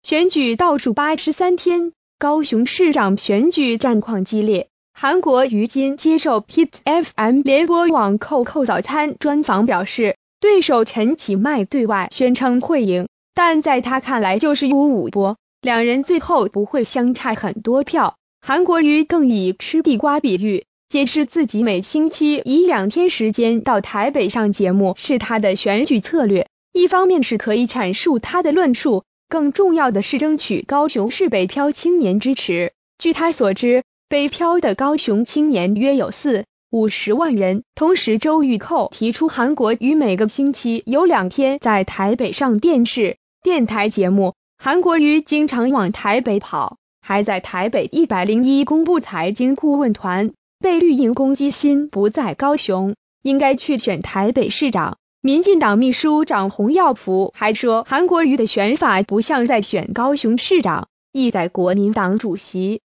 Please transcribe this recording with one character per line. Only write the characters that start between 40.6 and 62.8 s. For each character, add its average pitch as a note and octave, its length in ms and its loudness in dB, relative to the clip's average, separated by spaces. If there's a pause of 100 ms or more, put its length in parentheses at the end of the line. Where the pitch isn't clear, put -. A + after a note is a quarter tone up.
有 C#4+ 180 2
两 A#3 240 2
天 C4+ 300 0
在 G#3 240 0
台 G3+ 320 -2
北 A3 160 -4
上 B3 280 0
电 C4+ 280 2
视、 G#3+ 300 -2 (260)
电 D#4 240 2
台 G#3+ 200 -2
节 G3 220 0
目， F#3+ 240 2 (240)
韩 D#4+ 240 0
国 E4+ 160 2
瑜 D4+ 240 4
经 D4+ 260 0
常 B3 220 0
往 A3+ 220 0
台 G#3+ 300 -2
北 G#3 180 -2
跑， - 380 -6 (240)
还 G3+ 220 -2
在 G3+ 160 -2
台 F#3 300 -6
北 - 220 -2
一 D#4 140 2
百 F3+ 200 -2
零 A3 180 0
一 C#4 220 2
公 D#4+ 180 0
布 E4+ 160 2
财 F3 320 -4
经 B3+ 240 0
顾 C#4+ 220 0
问 B3+ 160 0
团， G3 400 -2 (260)
被 F4 200 2
绿 E4+ 120 4
营 B3 220 2
攻 C4+ 220 0
击 C#4 140 -2
心 C#4+ 380 0
不 G3+ 220 0
在 A3+ 240 -4
高 C#4+ 240 0
雄， G3 380 -4 (260)
应 C4+ 160 0
该 C#4 180 2
去 C4 240 -4
选 F3+ 220 -4
台 G3+ 300 -2
北 B3 180 0
市 C4+ 220 -2
长。 D#3+ 260 -4 (240)
民 C#4+ 220 2
进 F#4+ 160 4
党 G#3 180 2
秘 B3+ 140 2
书 D4+ 340 0
长 G3+ 240 -2
洪 G#3 240 -2
耀 E4 220 2
福 F#3+ 400 -2
还 A3 180 0
说， A3+ 340 -2
韩 D#4+ 200 0
国 E4+ 180 2
瑜 C4+ 100 2
的 A#3 100 0
选 G#3 300 0
法 G3+ 280 0
不 G#3 180 -2
像 B3+ 260 0
在 A#3 140 2
选 - 320 -6
高 C4 220 -2
雄 A#3+ 220 0
市 F4 240 2
长， F3 280 -4 (240)
意 B3+ 180 0
在 F3 160 -2
国 F3+ 280 0
民 G3+ 180 2
党 G3+ 240 0
主 G3+ 180 -4
席。 F#3+ 540 -6